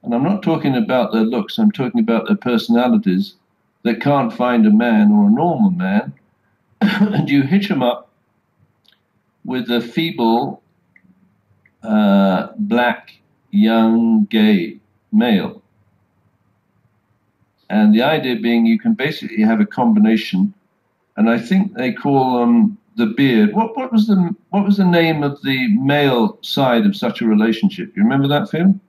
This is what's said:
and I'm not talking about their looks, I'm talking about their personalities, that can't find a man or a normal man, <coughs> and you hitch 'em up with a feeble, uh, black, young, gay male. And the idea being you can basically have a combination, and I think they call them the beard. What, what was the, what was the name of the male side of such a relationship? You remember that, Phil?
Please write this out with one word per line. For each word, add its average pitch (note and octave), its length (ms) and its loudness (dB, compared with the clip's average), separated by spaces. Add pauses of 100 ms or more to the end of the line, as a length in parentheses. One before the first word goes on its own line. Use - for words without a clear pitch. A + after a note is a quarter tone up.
and A#2+ 120 -6
I'm B2+ 100 0
not G3 180 -2
talking D3 320 -2
about A#2+ 380 0
their A2+ 100 0
looks, A2+ 360 -4
I'm G#2+ 120 4
talking A#2 300 -4
about A2+ 260 0
their G#2 100 0
personalities, A2+ 960 0 (500)
that - 160 -2
can't C3+ 320 0
find A#2+ 340 2
a G#2+ 40 4
man G#2+ 420 2
or G#2 160 2
a - 20 4
normal C3 400 0
man, F#2 420 -4 (340)
<coughs> - 340 -18
and G3+ 480 0
you C#3 140 2
hitch F#3+ 280 -2
'em C#3+ 120 -2
up A#2+ 280 -4 (1300)
with B2 260 -8
a A#2+ 100 0
feeble, A#2+ 840 -2 (1200)
uh, G2 760 0
black, A#2 560 -2 (380)
young, A2+ 760 2
gay G#2 540 0 (340)
male. G#3+ 500 0 (2000)
And G#2+ 240 4
the A2+ 80 4
idea C3+ 340 0
being A#2 300 0
you A2+ 120 2
can A2+ 160 0
basically A2 480 -4
have A2 180 2
a G2+ 60 2
combination, A2 840 0 (640)
and A2 140 2
I A#2 80 0
think F#3+ 360 -2
they B2 180 -4
call C3 480 0
them A#2 380 2 (180)
the A2+ 100 0
beard. A2+ 480 2
What, A3+ 220 -2
what B3+ 140 -8
was A3 160 2
the, F#3 280 0 (160)
what G3+ 140 -2
was G3 120 0
the G3 80 0
name E3 380 2
of C#3+ 200 -4
the C3 260 -2 (100)
male C3+ 640 0
side A#2+ 440 0
of G2 80 0
such - 260 -6
a A#2+ 60 -2
relationship? G#2+ 680 -2
You G2 60 0
remember C#3 260 2
that, D3 220 -2
Phil? F#3 280 0 (100)